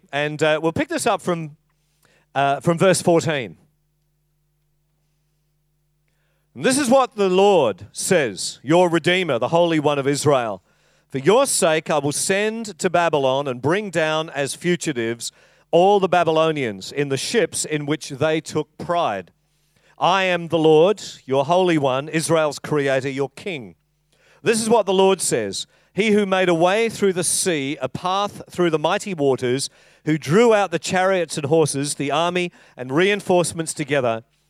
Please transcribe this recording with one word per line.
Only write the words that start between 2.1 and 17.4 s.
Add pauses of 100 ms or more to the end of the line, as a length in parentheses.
uh,
from
verse
fourteen. (3000)
And
this
is
what
the
Lord
says,
your
Redeemer,
the
Holy
One
of
Israel. (460)
"For
your
sake
I
will
send
to
Babylon
and
bring
down
as
fugitives (380)
all
the
Babylonians
in
the
ships